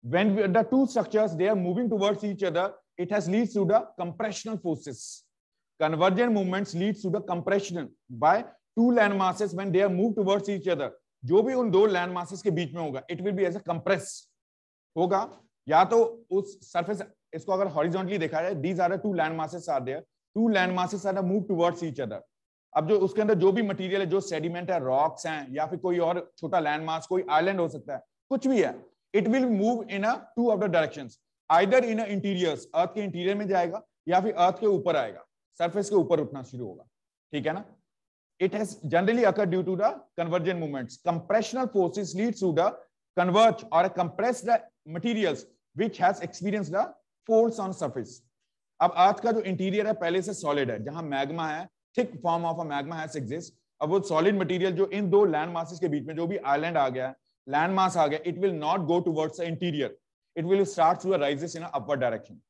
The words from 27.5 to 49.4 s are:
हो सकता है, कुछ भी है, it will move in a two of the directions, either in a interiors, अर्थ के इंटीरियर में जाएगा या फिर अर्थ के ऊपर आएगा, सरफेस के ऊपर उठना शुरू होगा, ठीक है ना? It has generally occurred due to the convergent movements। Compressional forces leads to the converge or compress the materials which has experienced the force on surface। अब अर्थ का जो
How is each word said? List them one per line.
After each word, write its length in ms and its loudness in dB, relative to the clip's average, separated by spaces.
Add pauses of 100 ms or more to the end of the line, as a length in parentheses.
हो 80 0
सकता 260 -10
है, 80 -10 (280)
कुछ 160 0
भी 160 4
है, 120 0 (420)
it 120 2
will 200 2
move 400 0
in 160 -4
a 320 -2
two 160 2
of 80 0
the 80 0
directions, 500 -2 (320)
either 320 6
in 180 0
a 60 -2
interiors, 680 -2
अर्थ 200 0
के 100 -4
इंटीरियर 320 -2
में 120 -4
जाएगा 340 0 (260)
या 120 4
फिर 140 -2
अर्थ 260 2
के 60 0
ऊपर 300 2
आएगा, 280 -4 (360)
सरफेस 300 -2
के 60 4
ऊपर 240 4
उठना 220 -6
शुरू 240 -12
होगा, 180 -14 (480)
ठीक 140 -4
है 60 0
ना? 120 -8 (760)
It 140 2
has 220 -6 (100)
generally 380 2
occurred 260 2
due 120 0
to 140 -2
the 180 0 (220)
convergent 440 -2
movements। 440 -8
Compressional 640 0
forces 460 0
leads 260 -2
to 120 0
the 200 2 (440)
converge 560 4
or 160 4
compress 540 -2
the 180 2 (260)
materials 600 -2 (280)
which 240 -2
has 220 2
experienced 500 -4
the 140 0 (420)
force 320 4
on 140 -4
surface। 500 -8 (580)
अब 160 4
अर्थ 240 6
का 120 0
जो 80 0